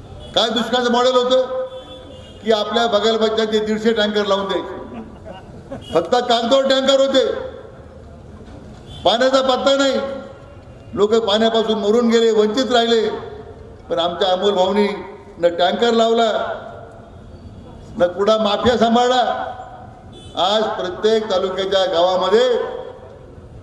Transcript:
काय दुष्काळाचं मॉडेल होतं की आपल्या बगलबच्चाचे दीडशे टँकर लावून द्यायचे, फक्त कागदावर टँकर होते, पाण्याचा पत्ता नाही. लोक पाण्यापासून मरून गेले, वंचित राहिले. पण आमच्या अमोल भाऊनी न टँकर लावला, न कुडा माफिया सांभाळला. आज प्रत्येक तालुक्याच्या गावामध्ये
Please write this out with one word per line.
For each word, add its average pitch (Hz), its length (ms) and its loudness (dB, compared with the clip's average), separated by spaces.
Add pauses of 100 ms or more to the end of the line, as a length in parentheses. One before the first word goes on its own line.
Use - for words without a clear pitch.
(320)
काय 214 180 0
दुष्काळाचं 240 420 -2
मॉडेल 247 200 2
होतं 254 540 0 (760)
की 220 80 2
आपल्या 220 340 0
बगलबच्चाचे 220 720 2
दीडशे 214 340 0
टँकर 208 340 0
लावून 196 220 0
द्यायचे, 165 540 -8 (920)
फक्त 170 200 2
कागदावर 240 540 4
टँकर 269 320 4
होते, 269 320 4 (1700)
पाण्याचा 254 360 4
पत्ता 262 360 2
नाही. 269 240 2 (960)
लोक 208 200 2
पाण्यापासून 220 640 2
मरून 220 300 2
गेले, 226 220 4
वंचित 214 420 2
राहिले. 233 360 2 (800)
पण 170 80 -2
आमच्या 175 340 0
अमोल 196 180 2
भाऊनी 196 380 2 (500)
न 170 80 0 (120)
टँकर 208 320 2
लावला, 226 400 4 (1700)
न 175 80 4
कुडा 202 300 2
माफिया 214 420 2
सांभाळला. 233 760 2 (840)
आज 208 260 2
प्रत्येक 214 680 0
तालुक्याच्या 190 540 0
गावामध्ये 185 720 4 (1080)